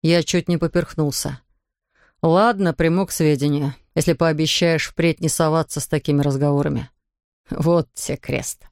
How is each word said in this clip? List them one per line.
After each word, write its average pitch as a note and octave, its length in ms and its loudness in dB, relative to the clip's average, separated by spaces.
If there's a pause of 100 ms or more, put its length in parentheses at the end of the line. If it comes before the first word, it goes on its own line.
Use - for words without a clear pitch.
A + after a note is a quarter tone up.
Я E3 220 2
чуть F3 260 -2
не E3+ 100 0
поперхнулся. D3+ 800 -4 (840)
"Ладно, F#3+ 500 4
приму E3+ 340 2
к - 40 -12
сведению, D3 640 0 (220)
если E3 160 2
пообещаешь D#3+ 760 0
впредь E3 340 0
не D#3+ 80 0
соваться D#3+ 520 0
с - 80 -8
такими C#3+ 340 0
разговорами". C#3+ 680 0 (640)
"Вот E3 440 0
те - 220 -8
крест". - 560 -10